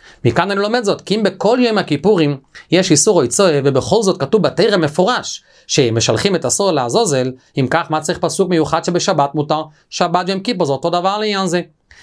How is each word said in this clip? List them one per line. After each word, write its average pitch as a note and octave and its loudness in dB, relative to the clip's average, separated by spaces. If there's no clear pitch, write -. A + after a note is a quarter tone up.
מכאן D#3 2
אני G3 -2
לומד A3 -2
זאת, F3 0
כי - -4
אם A3 0
בכל G3+ 0
יום A3+ 2
הכיפורים D#3 0
יש F#3 2
איסור F3 4
יוצא, D3+ 2
ובכל C#3 2
זאת F#3+ -2
כתוב F3+ 2
בתורה G3+ 2
מפורש, F3+ -2
שמשלחים A#2+ 0
את D#3 -2
הסוהר F#3+ 0
לעזאזל, C3 0
אם C3 0
כך, D#3 -2
מה D#3 -2
צריך D#3+ -4
פסוק F3 -2
מיוחד D#3+ 0
שבשבת E3+ 0
מותר? D#3 -2
שבת F3+ -2
ויום F#3+ -4
כיפור F#3+ -2
זה C#3 0
אותו E3 -2
דבר F#3 0
לעניין G#3 -2
זה. E3+ 0